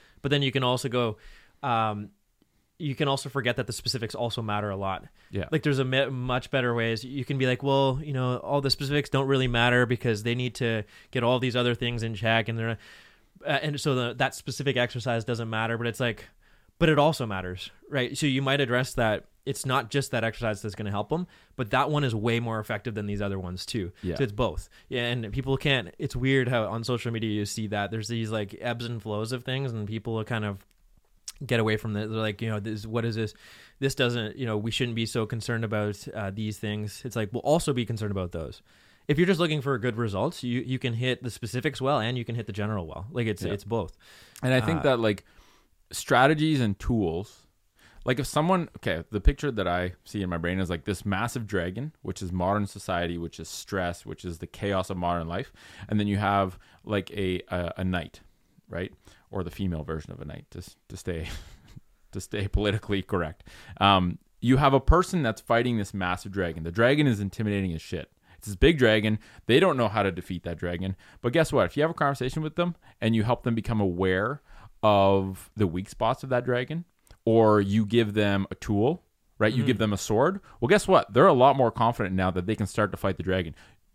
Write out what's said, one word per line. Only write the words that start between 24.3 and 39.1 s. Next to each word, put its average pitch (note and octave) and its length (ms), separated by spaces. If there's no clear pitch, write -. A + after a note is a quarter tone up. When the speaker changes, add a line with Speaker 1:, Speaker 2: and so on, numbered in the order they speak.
Speaker 1:
both. G#2 360
Yeah, A#2+ 160
and A#2 260
people C3 260
can't, C3 420
it's - 160
weird C3 320
how A#2+ 180
on A2 180
social A#2+ 280
media A2 180
you G#2 160
see G#2+ 220
that G2+ 240
there's A2 160
these, A2+ 240
like, G#2+ 280
ebbs A#2+ 260
and A#2 160
flows A2 300
of B2 120
things, C3 280
and G#2+ 160
people A2 360
kind A2 220
of G2 200
get A#2+ 160
away G#2+ 160
from G#2+ 220
it. G#2+ 100
They're A2 120
like, G#2+ 240
you A2+ 80
know, G#2+ 80
"This, G#2+ 260
what A2+ 180
is A#2 120
this? A2 180
This C3+ 160
doesn't, A#2+ 420
you C3 80
know, A2 120
we G#2+ 120
shouldn't A#2+ 260
be A2+ 120
so A2+ 180
concerned A2+ 400
about, G#2 480
uh, G2+ 160
these G#2+ 300
things." G#2 440
It's B2 120
like, G#2+ 180
we'll A#2+ 80
also D3+ 320
be B2 100
concerned G#2 280
about F#2 220
those. D#2+ 280
If D3 100